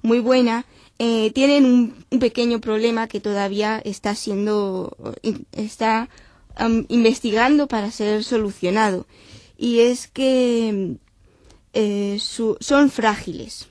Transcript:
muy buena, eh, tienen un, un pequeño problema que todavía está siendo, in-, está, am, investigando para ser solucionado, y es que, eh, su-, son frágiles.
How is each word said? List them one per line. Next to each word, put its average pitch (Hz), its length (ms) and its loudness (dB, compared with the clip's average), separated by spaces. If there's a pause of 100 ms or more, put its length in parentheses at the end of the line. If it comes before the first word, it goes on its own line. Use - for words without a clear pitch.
muy 233 180 2
buena, 240 460 2 (320)
eh, 226 340 0
tienen 277 320 4
un, 247 300 4 (160)
un 262 80 0
pequeño 240 420 0
problema 226 480 -2
que 208 120 -8
todavía 202 640 -2
está 208 300 -6
siendo, 202 840 -4 (260)
in-, - 300 -6
está, 226 560 -4 (460)
am, 226 340 0
investigando 240 800 2
para 214 240 -4
ser 214 320 -2
solucionado, 202 840 -2 (500)
y 233 240 0
es 240 260 2
que, 233 880 0 (760)
eh, 202 480 -2
su-, - 400 -4
son 285 300 4
frágiles. 220 800 -4